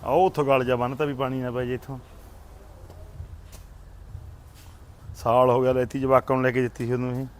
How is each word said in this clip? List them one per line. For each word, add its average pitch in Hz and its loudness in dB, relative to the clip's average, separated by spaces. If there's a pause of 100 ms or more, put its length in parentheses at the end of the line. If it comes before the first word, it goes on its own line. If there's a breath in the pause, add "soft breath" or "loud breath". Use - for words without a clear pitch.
ਆਹ 117 -2
ਉਹ 170 4
ਉੱਥੋਂ 151 0
ਗਲ 135 4
ਜਾ 127 2
ਬੰਨ੍ਹਤਾ 123 -2
ਵੀ 143 -4
ਪਾਣੀ 131 -4
ਨਾ 123 -6
ਪੈ 123 -4
ਜੇ 123 -4
ਇੱਥੋਂ। 131 -10 (3250)
ਸਾਲ 123 4
ਹੋ 123 4
ਗਿਆ 127 2
ਲੈਤੀ, 127 0
ਜਵਾਕਾਂ 131 4
ਨੂੰ 131 0
ਲੈ 127 2
ਕੇ 127 0
ਦਿੱਤੀ 120 -4
ਸੀ 120 -2
ਉਹਨੂੰ 123 -2
ਇਹ। 135 -6 (140)